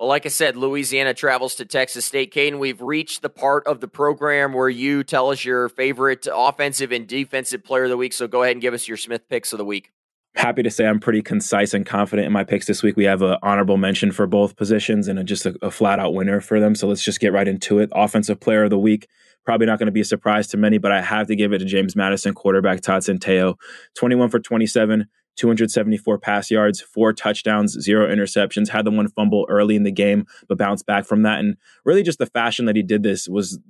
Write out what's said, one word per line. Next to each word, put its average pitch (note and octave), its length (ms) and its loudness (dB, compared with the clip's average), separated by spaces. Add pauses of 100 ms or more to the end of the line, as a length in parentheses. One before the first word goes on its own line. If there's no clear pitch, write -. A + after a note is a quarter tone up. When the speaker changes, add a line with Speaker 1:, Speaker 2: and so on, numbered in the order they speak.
Speaker 1:
Well, A#2+ 60 -4
like C#3+ 180 0
I D3 40 -6
said, C#3 260 0
Louisiana C3+ 580 -2
travels B2+ 420 -2
to B2 80 -12
Texas B2+ 400 -4
State. C3+ 300 -4
Caden, C#3+ 240 0
we've C3 240 -6
reached D3+ 400 -6
the D3 60 -6
part C#3 400 -2
of C#3+ 100 -2
the A#2+ 80 -10
program C#3+ 640 -2
where C3 160 0
you C3+ 360 -2
tell C3+ 260 0
us C3+ 140 -4
your B2 240 -2
favorite C3 640 -2
offensive C3+ 580 -2
and A#2 160 -6
defensive B2+ 560 -6
player C3 220 0
of B2+ 60 0
the B2+ 60 0
week, B2 160 -4
so B2 140 -6
go B2 160 0
ahead B2 140 2
and B2 40 -12
give A#2+ 140 -2
us A#2 140 -8
your A2+ 80 -8
Smith A2+ 320 -10
picks A#2+ 240 -6
of A2 60 -8
the G#2 60 -6
week. G2+ 280 -8 (420)
Speaker 2:
Happy A#2+ 300 0
to A2 80 0
say A2+ 140 2
I'm G#2+ 120 2
pretty G#2+ 240 0
concise G#2 500 0
and G2+ 140 -2
confident G2+ 400 0
in F#2+ 60 0
my G2+ 100 2
picks G2 240 -2
this G2+ 160 -2
week. G#2 140 2
We G#2 80 2
have G2 180 4
an F#2 220 2
honorable G2+ 320 2
mention G2 340 2
for G2+ 160 0
both G2+ 300 2
positions G#2 500 0
and F#2+ 140 -4
a, F#2+ 40 -4
just F#2+ 220 -4
a, F2+ 160 -4
a G2+ 80 -4
flat-out G2 440 0
winner G2 260 0
for G#2+ 180 0
them, G#2+ 160 4
so G#2 140 -2
let's G2+ 160 -2
just - 160 -4
get G2+ 120 2
right G2 140 2
into G2 320 0
it. G#2+ 140 2
Offensive G#2 480 0
player G#2+ 240 2
of G#2 60 2
the G2+ 100 2
week, G#2+ 260 2 (380)
probably A2+ 240 2
not G#2+ 100 0
gonna G#2+ 140 0
be G#2+ 80 0
a G#2 40 0
surprise G#2 440 0
to - 80 -6
many, G#2 220 4
but G2+ 120 4
I G2 100 4
have G#2 280 -2
to G#2+ 80 0
give G2+ 160 0
it G2 60 0
to F#2+ 60 -2
James F#2+ 300 0
Madison, G2 400 0
quarterback F#2+ 460 2
Todd F#2+ 220 0
Centeio. F#2 520 0 (400)
Twenty-one B2 360 2
for A#2 100 0
twenty-seven, A2 640 0 (280)
two - 120 -2
hundred A2+ 240 2
seventy-four G#2 480 0
pass G#2 320 -2
yards, G#2+ 320 2
four A2 300 0
touchdowns, G#2+ 680 0
zero G#2 260 4
interceptions, G#2 640 0
had A2 160 -2
the G#2+ 60 0
one G#2+ 180 0
fumble G#2 400 0
early G#2 260 4
in G#2 80 2
the G2+ 80 2
game, G2+ 360 2 (200)
but F#2+ 120 -2
bounced G2+ 260 -2
back G#2 220 0
from G#2+ 160 2
that. G#2+ 180 2
And G2+ 160 -2 (300)
really F#3 160 4
just E3 160 -2
the A#2+ 80 0
fashion A#2 400 -2
that G#2+ 100 2
he G#2+ 60 2
did G#2 200 0
this G2 260 -2
was F#2 300 -4 (120)